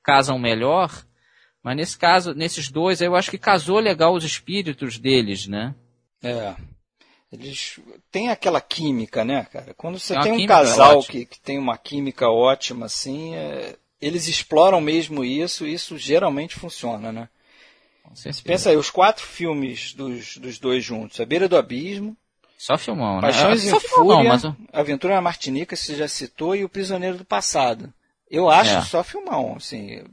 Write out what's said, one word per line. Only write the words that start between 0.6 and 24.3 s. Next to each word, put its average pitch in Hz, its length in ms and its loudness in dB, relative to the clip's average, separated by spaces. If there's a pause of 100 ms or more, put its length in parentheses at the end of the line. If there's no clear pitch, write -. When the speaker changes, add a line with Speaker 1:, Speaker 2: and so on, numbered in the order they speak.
Speaker 1:
mas 127 140 -6
nesse 165 200 -6
caso, 175 380 4
nesses 156 360 -6
dois, 165 300 -2
eu 175 160 2
acho - 140 0
que 196 80 -8
casou 185 420 2
legal 170 320 2
os 170 120 -2
espíritos 151 720 -6
deles, 110 480 0
né? 107 280 -6 (480)
Speaker 2:
É. 113 320 -6 (760)
Eles - 460 -14 (320)
têm 220 180 -4
aquela 180 320 0
química, 117 640 -2
né, 123 260 -2
cara? 127 260 -16
Quando 175 220 -10
você - 160 -6
Speaker 1:
Tem - 40 0
uma 143 60 2
Speaker 2:
tem 220 80 2
um 233 40 0
Speaker 1:
química 202 180 2
Speaker 2:
casal 139 440 8
Speaker 1:
ótima. - 140 -4
Speaker 2:
que, 120 140 -8
que - 140 -20
tem 139 180 -8
uma 123 200 -4
química 139 500 -4
ótima, 120 580 2
assim, 151 500 -10
é, 147 400 -10 (240)
eles 160 260 -4
exploram 170 540 4
mesmo 151 440 -2
isso, 156 420 -4
e 151 60 -6
isso - 240 -10
geralmente 147 600 0
funciona, 113 560 -10
né? 117 160 -12 (760)
Speaker 1:
Com - 140 -20
certeza. - 280 -12
Speaker 2:
Pensa 180 260 0
aí, 156 60 6
os 143 140 0
quatro 202 340 2
filmes 139 680 -8
dos, 123 460 -12
dos 127 200 -14
dois 127 240 -2
juntos, 110 380 -10
A 113 40 -4
Beira 175 240 0
do 175 80 4
Abismo, 190 600 -4 (420)
Speaker 1:
Só 135 180 -2
filmão, 123 400 -4
né? 92 40 -4
Speaker 2:
Paixões 190 420 4
Speaker 1:
Só 208 140 2
Speaker 2:
em 415 40 4
Speaker 1:
filmão 494 280 4
não, 403 80 8
Speaker 2:
Fúria, 143 140 6